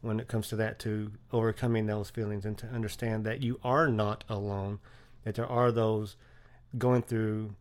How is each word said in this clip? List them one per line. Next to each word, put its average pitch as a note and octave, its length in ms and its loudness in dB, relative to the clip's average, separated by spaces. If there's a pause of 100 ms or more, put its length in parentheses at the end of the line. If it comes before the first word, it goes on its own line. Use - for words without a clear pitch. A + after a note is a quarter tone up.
when A2 180 -2
it A2+ 80 -8
comes A2 220 -2
to A2 80 -4
that, A2 220 -2
to G#2+ 320 -4 (200)
overcoming A2+ 540 2
those G#2+ 240 -2
feelings G#2 360 -4
and G#2 120 -4
to A2+ 100 -10
understand A2 580 -4
that A2 180 -2
you B2 200 -2
are C#3+ 240 4
not G#2+ 400 2
alone, G2+ 520 -4 (440)
that A2 120 -4
there A#2 120 -2
are B2 240 4
those A2 440 2 (640)
going B2 260 4
through A2 580 -2